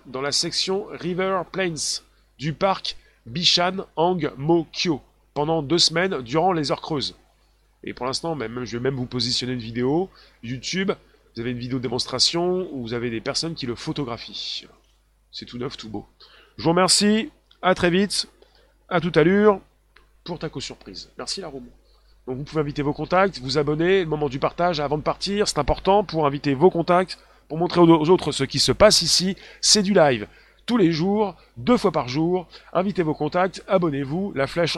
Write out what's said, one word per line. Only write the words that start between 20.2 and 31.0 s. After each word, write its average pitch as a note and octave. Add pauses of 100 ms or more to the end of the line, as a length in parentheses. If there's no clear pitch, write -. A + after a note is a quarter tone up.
pour F3
Taco D3
Surprise. -
Merci B2+
la F3+
Room. C3+ (600)
Donc B2+
vous C#3+
pouvez D3+
inviter D3
vos C#3
contacts, F3+
vous C3
abonner, D#3
le E3
moment D3+
du C3
partage E3
avant D3
de C#3
partir, G3
c'est -
important F#3+
pour D#3+
inviter C#3+
vos D#3+
contacts, F3 (280)
pour D#3
montrer E3+
aux, E3+
aux D#3+
autres E3+
ce C3+
qui C3
se B2+
passe G3+
ici. F3+ (260)
C'est G#3+
du G3
live C#3 (420)
tous A#3+
les E3+
jours, F#3+ (220)